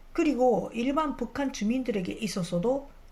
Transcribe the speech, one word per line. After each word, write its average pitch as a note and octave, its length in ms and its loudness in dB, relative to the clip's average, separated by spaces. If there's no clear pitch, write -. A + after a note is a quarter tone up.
그리고 B3 640 4
일반 C#4 420 0
북한 C4+ 380 -4
주민들에게 G#3+ 580 -2
있어서도 G#3+ 800 -2